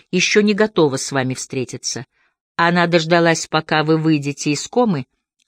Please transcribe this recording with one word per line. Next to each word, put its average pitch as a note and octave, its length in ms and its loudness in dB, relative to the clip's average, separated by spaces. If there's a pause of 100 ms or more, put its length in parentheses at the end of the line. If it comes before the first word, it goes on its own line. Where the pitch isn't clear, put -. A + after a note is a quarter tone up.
(100)
еще F3+ 300 2
не G#3 140 2
готова F3+ 420 2
с - 160 -8
вами C3 220 -2
встретиться. - 720 -10 (500)
Она F3 300 2
дождалась, E3+ 600 2
пока D#3 360 -2
вы D#3+ 160 2
выйдете D3+ 540 -2
из C#3 140 -6
комы, G3+ 400 0 (420)